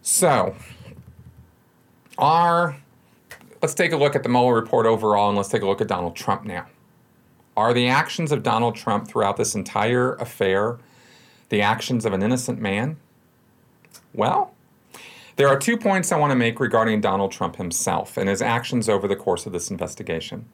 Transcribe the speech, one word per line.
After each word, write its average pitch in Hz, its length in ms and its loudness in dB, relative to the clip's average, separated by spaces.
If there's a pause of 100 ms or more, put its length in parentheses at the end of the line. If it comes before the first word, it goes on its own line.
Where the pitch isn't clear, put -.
So, 135 540 2 (1600)
our, 170 580 2 (880)
let's - 120 -2
take 165 200 0
a 156 40 -2
look 143 180 4
at 123 80 0
the 120 60 -2
Mueller 123 240 4
report 113 320 2
overall, 104 440 4
and 101 80 2
let's 98 120 -2
take 107 120 0
a 98 40 -4
look 98 140 0
at 107 80 0
Donald 90 300 -4
Trump - 260 -4
now. 90 240 -10 (880)
Are 117 180 2
the 123 140 2
actions 151 460 0
of 110 100 -2
Donald 113 320 0
Trump 107 320 -4
throughout 101 300 0
this 113 180 -2
entire 120 600 0
affair 107 640 -2 (680)
the 104 140 0
actions 107 440 0
of 107 60 2
an 95 100 0
innocent 123 380 -2
man? 110 380 -4 (1160)
Well, 131 400 -2 (840)
there 139 100 4
are 139 100 6
two 233 200 0
points 190 340 0
I 160 80 2
want 147 120 4
to 131 40 2
make 117 240 0
regarding 113 420 2
Donald 98 300 0
Trump - 240 -6
himself 87 640 -4
and 95 120 0
his 98 120 -2
actions 113 480 -2
over 101 180 0
the 98 80 4
course 92 300 -2
of 95 80 -10
this 87 180 -6
investigation. 85 840 -8